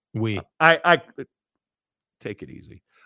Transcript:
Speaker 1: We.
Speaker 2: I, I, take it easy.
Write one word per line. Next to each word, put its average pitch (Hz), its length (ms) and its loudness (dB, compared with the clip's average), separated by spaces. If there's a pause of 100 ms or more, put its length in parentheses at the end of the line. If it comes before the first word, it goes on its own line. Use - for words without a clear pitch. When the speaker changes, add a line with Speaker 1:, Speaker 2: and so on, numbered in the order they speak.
(140)
Speaker 1:
We. 110 260 -2 (200)
Speaker 2:
I, 160 240 6
I, 170 180 4 (1160)
take - 220 -12
it - 80 -16
easy. - 320 -20 (240)